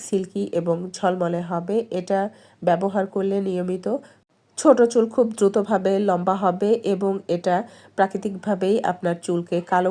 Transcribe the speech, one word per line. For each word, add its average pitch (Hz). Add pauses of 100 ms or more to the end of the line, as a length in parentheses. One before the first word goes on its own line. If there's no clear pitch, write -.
সিল্কি 196 (160)
এবং 170 (200)
ঝলমলে 180 (100)
হবে। 180 (240)
এটা 196 (480)
ব্যবহার 190 (100)
করলে 196 (120)
নিয়মিত 180 (720)
ছোট 262 (140)
চুল 226 (100)
খুব 240 (120)
দ্রুতভাবে 202 (160)
লম্বা 185
হবে 190 (240)
এবং 196 (240)
এটা 175 (400)
প্রাকৃতিকভাবেই 196 (140)
আপনার 175 (100)
চুলকে 175 (160)
কালো 185